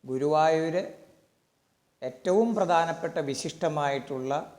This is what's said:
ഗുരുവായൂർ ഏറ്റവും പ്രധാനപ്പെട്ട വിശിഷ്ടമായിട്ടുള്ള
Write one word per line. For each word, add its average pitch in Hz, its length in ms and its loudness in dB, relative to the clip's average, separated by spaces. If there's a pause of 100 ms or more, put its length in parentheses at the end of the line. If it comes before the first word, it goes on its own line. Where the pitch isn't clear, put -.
ഗുരുവായൂർ 156 720 2 (1300)
ഏറ്റവും 185 520 2
പ്രധാനപ്പെട്ട 170 640 0
വിശിഷ്ടമായിട്ടുള്ള 139 1120 -2 (260)